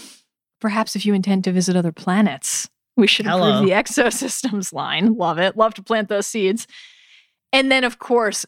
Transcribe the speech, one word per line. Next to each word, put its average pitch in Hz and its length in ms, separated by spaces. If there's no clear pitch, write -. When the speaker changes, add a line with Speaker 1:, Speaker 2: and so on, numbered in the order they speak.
Speaker 1:
"Perhaps 220 340
if 196 100
you 208 100
intend 190 300
to 190 80
visit 180 220
other 175 160
planets, 180 800
we 208 120
should - 180
Speaker 2:
Hello. 175 220
Speaker 1:
improve 202 80
the 175 40
exosystems" 226 1000
line. 156 440
Love 170 220
it. 185 180
Love 220 180
to 196 80
plant 214 260
those 202 200
seeds. 208 400
And 269 200
then, 262 100
of 240 160
course, 233 500